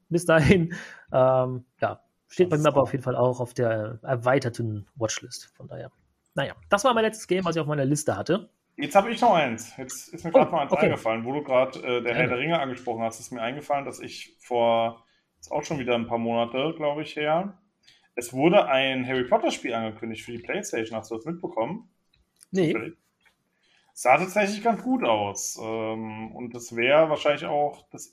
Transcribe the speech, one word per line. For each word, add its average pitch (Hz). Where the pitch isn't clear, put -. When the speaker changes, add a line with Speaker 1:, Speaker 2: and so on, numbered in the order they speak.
Speaker 1:
bis 170
dahin. 165
Ähm, 127
ja, 104
steht 180
bei 160
Speaker 2:
Das 151
Speaker 1:
mir 151
aber 139
Speaker 2:
auch. 131
Speaker 1:
auf -
jeden 123
Fall 127
auch 123
auf 120
der 113
erweiterten 120
Watchlist. -
Von 85
daher, 82
naja, 139
das 202
war 254
mein 220
letztes 220
Game, 185
was 165
ich 160
auf 143
meiner 147
Liste 135
hatte. 165
Speaker 2:
Jetzt 143
habe 208
ich 220
noch 233
eins. 127
Jetzt -
ist -
mir 165
grad 202
Speaker 1:
Oh, -
Speaker 2:
mal 156
eins 135
Speaker 1:
okay. 156
Speaker 2:
eingefallen, 117
wo 131
du 147
grad, 131
äh, 123
der 117
Herr 127
Speaker 1:
Gerne. 127
Speaker 2:
der 123
Ringe 160
angesprochen 120
hast, 113
ist -
mir 120
eingefallen, 139
dass 120
ich -
vor, 117
ist -
auch 147
schon 151
wieder 123
ein 117
paar 117
Monate, 117
glaub 151
ich, 151
her. 160
Es 120
wurde 170
ein 131
Harry 127
Potter 233
Spiel 123
angekündigt 113
für 120
die 117
PlayStation. 117
Hast -
du 113
das 113
mitbekommen? 165
Speaker 1:
Nee. 180
Speaker 2:
Zufällig? 156
Sah 127
tatsächlich 202
ganz 226
gut 254
aus. 104
Ähm, 110
und 120
das 117
wär 143
wahrscheinlich 147
auch 147
das -